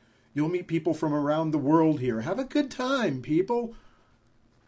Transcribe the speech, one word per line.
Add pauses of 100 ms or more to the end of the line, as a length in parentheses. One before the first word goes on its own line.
(360)
You'll
meet
people
from
around
the
world
here.
Have
a
good
time,
people. (920)